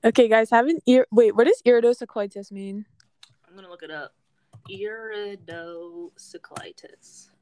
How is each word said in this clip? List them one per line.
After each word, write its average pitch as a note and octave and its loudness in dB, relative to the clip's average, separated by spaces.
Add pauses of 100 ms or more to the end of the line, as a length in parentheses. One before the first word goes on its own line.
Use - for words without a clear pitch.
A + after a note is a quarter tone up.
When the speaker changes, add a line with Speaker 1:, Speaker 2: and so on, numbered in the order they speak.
Speaker 1:
Okay, A#3 4
guys, A3 2
have A#3+ 4
an E4 -2
ear-, B3+ 4
wait, G#3+ 4
what A3+ 4
does A4 0
iridocyclitis A#3 -2
mean? G3 -14 (640)
Speaker 2:
I'm E3+ -20
gonna F#3+ -20
look F3 -20
it D#3 -16
up. D3+ -16 (560)
Iridocyclitis. F#3+ -16 (120)